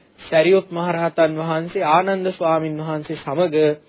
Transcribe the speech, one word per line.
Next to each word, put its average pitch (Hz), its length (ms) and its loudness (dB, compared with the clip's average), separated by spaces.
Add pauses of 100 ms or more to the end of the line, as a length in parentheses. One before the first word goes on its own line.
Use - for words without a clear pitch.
(200)
සැරියුත් 180 500 2
මහරහතන් 170 640 0
වහන්සේ 165 500 -4
ආනන්ද 185 440 2
ස්වාමින් 160 480 -2
වහන්සේ 156 400 -6
සමග 151 380 -2 (340)